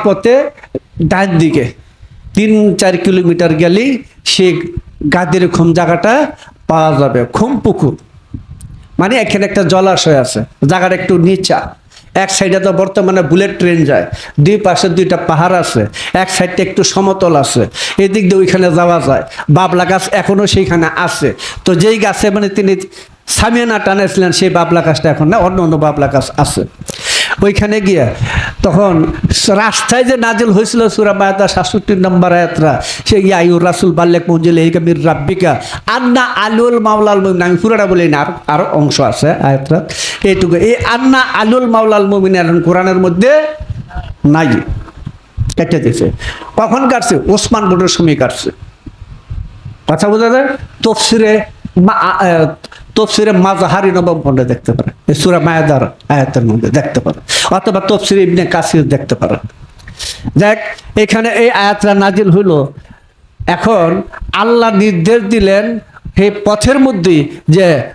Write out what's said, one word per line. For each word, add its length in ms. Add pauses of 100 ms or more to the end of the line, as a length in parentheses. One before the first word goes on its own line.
পথে 460 (540)
ডান 340
দিকে 360 (600)
তিন 420
চার 220
কিলোমিটার 560
গেলেই 500 (220)
সে 360 (520)
গাদির 360
খুম 240
জায়গাটা 540 (400)
পাওয়া 320
যাবে। 260
খুম 340
পুকুর 380 (1000)
মানে, 220
এখানে 240
একটা 180
জলাশয় 560
আছে, 240 (220)
জায়গাটা 300
একটু 220
নিচা। 580 (380)
এক 180
সাইডে 280
তো 140
বর্তমানে 480
বুলেট 380
ট্রেন 260
যায়, 200 (340)
দুই 180
পাশে 320
দুইটা 280
পাহাড় 420
আছে, 280 (260)
এক 160
সাইডটা 340
একটু 200
সমতল 520
আছে, 320 (300)
এদিক 260
দিয়ে 120
ওইখানে 400
যাওয়া 320
যায়। 160 (260)
বাবলা 360
গাছ 260
এখনো 360
সেইখানে 480
আছে। 380 (320)
তো 100
যেই 220
গাছে, 320
মানে, 200
তিনি 260 (520)
সামিয়ানা 520
টানেছিলেন, 520
সেই 180
বাবলা 320
গাছটা 280
এখন 180
না, 100
অন্য 240
অন্য 140
বাবলা 320
গাছ 300
আছে। 280 (760)
ওইখানে 380
গিয়ে 240 (580)
তখন 500 (340)
রাস্তায় 560
যে 140
নাজিল 320
হয়েছিল 400
সূরা 240
মায়েদা 340
সাতষট্টি 480
নম্বর 360
আয়াতরা, 500 (240)
সেই 200
ইয়া 120
আইয়ুর 280
রাসূল 260
বাল্লিগ 360
মা 60
উনজিলা 280
ইলাইকা 180
মির 260
রাব্বিকা, 560 (240)
আন্না 360
আলুল 580
মাওলাল 420
মুমিন, 200
আমি 160
পুরোটা 280
বলি 220
না, 120
আর, 80 (200)
আর 140 (120)
অংশ 280
আছে 300
আয়াতরা, 540 (380)
এইটুকু। 320
এই 200
আন্না 440
আলুল 460
মাওলাল 420
মুমিন 280
এখন 260
কোরআনের 340
মধ্যে 360 (920)
নাই, 220 (1080)
কেটে 240
দিয়েছে। 320 (440)
কখন 340
কাটছে? 380
ওসমান 420
গণের 180
সময় 280
কাটছে। 360 (1400)
কথা 220
বোঝা 200
যায়? 180 (360)
তফসিরে 580 (360)
মা-, 180
আ, 300
আ, 200 (500)
তফসিরে 360
মাজাহারি 600
নবম 300
খণ্ডে 240
দেখতে 260
পারে, 200 (160)
এই 60
সূরা 260
মায়েদার 560 (140)
আয়াতের 360
মধ্যে 240
দেখতে 300
পারে, 200 (360)
অথবা 240
তফসিরে 440
ইবনে 220
কাসির 440
দেখতে 260
পারে। 200 (1000)
যাক, 220 (380)
এখানে 340
এই 220
আয়াতটা 420
নাজিল 380
হইল। 340 (840)
এখন 540 (320)
আল্লাহ 420
নির্দেশ 480
দিলেন, 560 (380)
হে 140 (140)
পথের 340
মধ্যে, 480 (220)
যে 320 (140)